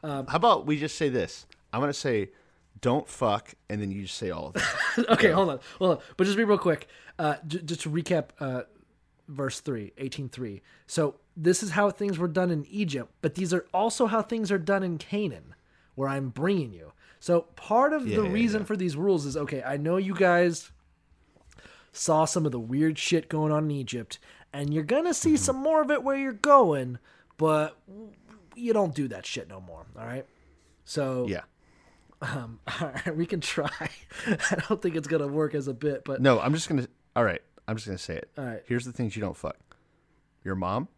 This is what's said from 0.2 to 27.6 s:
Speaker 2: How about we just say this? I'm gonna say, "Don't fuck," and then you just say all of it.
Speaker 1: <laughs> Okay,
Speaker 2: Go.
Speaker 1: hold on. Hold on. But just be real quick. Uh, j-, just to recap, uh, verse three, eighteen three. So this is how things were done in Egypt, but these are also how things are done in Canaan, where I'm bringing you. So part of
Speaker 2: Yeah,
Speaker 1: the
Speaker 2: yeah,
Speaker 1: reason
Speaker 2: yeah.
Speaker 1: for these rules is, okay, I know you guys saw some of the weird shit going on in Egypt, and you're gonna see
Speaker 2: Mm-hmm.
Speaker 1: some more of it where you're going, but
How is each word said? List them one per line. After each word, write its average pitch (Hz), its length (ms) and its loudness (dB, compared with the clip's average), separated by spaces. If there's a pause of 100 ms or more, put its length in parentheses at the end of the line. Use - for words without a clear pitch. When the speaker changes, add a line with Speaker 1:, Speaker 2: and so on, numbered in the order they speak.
Speaker 2:
How 151 100 -2
about 190 280 4
we 151 140 0
just 147 180 -6
say 147 120 2
this? - 360 -4 (280)
I'm 117 80 -2
gonna 143 120 0
say, 110 360 -2 (500)
"Don't 127 300 0
fuck," 110 440 -2 (160)
and 104 120 -4
then 98 100 -4
you 98 120 -8
just - 140 -10
say 98 120 -4
all 80 200 -6
of - 60 -12
it. - 80 0 (440)
Speaker 1:
<laughs> - 20 -6
Okay, 220 200 6
Speaker 2:
Go. 156 60 4
Speaker 1:
hold 185 140 4
on. 135 100 -4 (200)
Hold 180 180 4
on. - 60 -14 (120)
But 185 100 2
just 196 120 0
be 226 60 2
real 208 140 4
quick. 165 300 0 (320)
Uh, 151 160 0 (100)
j-, 160 160 -6
just 160 200 -6
to 160 80 -6
recap, 160 400 -2 (100)
uh, 127 240 -4 (640)
verse 139 320 -6
three, 113 380 -6
eighteen 135 320 -8
three. 107 320 -10 (260)
So 151 280 -2 (200)
this 170 280 2
is 190 80 -6
how 202 200 2
things 202 260 -4
were 175 100 -2
done 180 240 0
in 151 140 -2
Egypt, 160 460 -4 (100)
but 160 140 -2
these 180 180 -2
are 180 200 0
also 226 340 2
how 214 160 0
things 220 280 -2
are 202 60 2
done 190 260 0
in 175 140 -2
Canaan, 185 560 -6 (420)
where 135 140 -2
I'm 135 200 -2
bringing 143 440 0
you. 80 200 -20 (260)
So 170 220 4 (140)
part 262 380 4
of 269 140 -2
Speaker 2:
Yeah, 208 100 2
Speaker 1:
the 214 60 4
Speaker 2:
yeah, 185 80 0
Speaker 1:
reason 214 300 2
Speaker 2:
yeah. 185 40 -4
Speaker 1:
for 214 120 -2
these 180 180 0
rules 170 320 2
is, 135 100 -4
okay, 143 260 -4
I 135 140 -4
know 160 200 0
you 190 180 -2
guys 175 560 4 (1200)
saw 156 340 2
some 156 220 0
of 135 40 0
the 123 80 -4
weird 143 380 0
shit - 320 0
going 156 220 0
on 151 140 2
in 151 60 0
Egypt, 127 460 -8 (360)
and 143 200 -4
you're 156 100 0
gonna 302 300 2
see 311 200 2
Speaker 2:
Mm-hmm. 294 100 2
Speaker 1:
some 262 140 0
more 311 240 4
of 285 100 2
it 277 120 2
where 277 140 0
you're 269 160 -2
going, 160 640 6 (400)
but 156 400 2 (760)